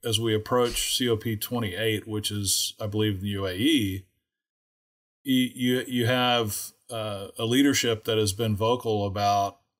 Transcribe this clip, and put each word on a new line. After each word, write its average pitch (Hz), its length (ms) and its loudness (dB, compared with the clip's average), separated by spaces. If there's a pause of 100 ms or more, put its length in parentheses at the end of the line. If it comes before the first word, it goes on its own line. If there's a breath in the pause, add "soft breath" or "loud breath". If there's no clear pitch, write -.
as 113 160 0
we 113 160 2
approach 120 600 0
C 123 140 2
O 113 80 2
P 110 180 -2
twenty-eight, 107 720 -2
which 107 240 -4
is, 101 480 -2
I 113 80 -4
believe, 107 280 0
in 92 60 -8
the 101 80 -4
U 98 180 -2
A 90 60 -4
E. 101 520 0 (1200)
You, 127 320 2
you, 127 320 0
you 123 200 0
have, 123 640 0 (180)
uh, 104 380 -8 (120)
a 117 60 -2
leadership 127 600 2
that 113 120 2
has 104 160 2
been 107 220 0
vocal 110 500 0
about, 101 540 0 (200)